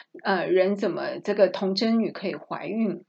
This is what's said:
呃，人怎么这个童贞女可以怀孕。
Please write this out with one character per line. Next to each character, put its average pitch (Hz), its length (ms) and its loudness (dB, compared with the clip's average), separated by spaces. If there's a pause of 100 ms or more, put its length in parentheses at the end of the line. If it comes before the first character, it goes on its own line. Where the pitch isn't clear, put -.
(220)
呃， 185 240 0
人 185 300 4
怎 202 140 0
么 139 340 -6
这 208 100 0
个 202 140 6
童 190 260 -2
贞 226 240 2
女 214 140 0
可 - 160 -6
以 151 80 -4
怀 - 320 -10
孕。 190 400 -2